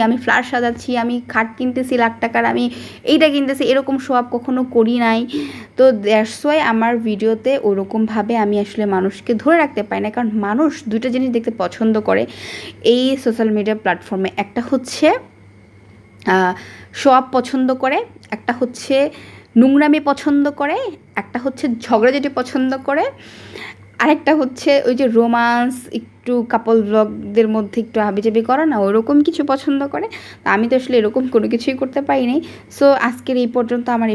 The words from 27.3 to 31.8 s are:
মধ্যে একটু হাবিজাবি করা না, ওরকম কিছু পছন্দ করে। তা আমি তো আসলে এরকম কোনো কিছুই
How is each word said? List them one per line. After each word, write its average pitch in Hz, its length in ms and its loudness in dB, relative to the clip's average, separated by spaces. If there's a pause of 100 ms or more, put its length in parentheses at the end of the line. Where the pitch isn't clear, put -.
মধ্যে 208 260 -4
একটু 226 160 -6 (100)
হাবিজাবি 208 420 0
করা 262 160 2
না, 294 140 0
ওরকম 226 380 2 (100)
কিছু 330 140 -2 (100)
পছন্দ 277 300 0 (120)
করে। 381 140 -4 (360)
তা - 120 -2
আমি 214 120 2
তো 247 80 2
আসলে 254 220 0
এরকম 226 260 2 (100)
কোনো 214 200 2
কিছুই 240 280 -2